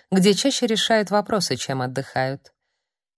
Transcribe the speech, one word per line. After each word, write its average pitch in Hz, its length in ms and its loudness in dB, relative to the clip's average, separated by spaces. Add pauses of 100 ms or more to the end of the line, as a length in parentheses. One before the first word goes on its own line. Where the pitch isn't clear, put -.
(120)
где 190 220 6
чаще 247 340 0
решают 214 420 0
вопросы, 202 460 0
чем 131 260 -6
отдыхают. 131 680 -6 (680)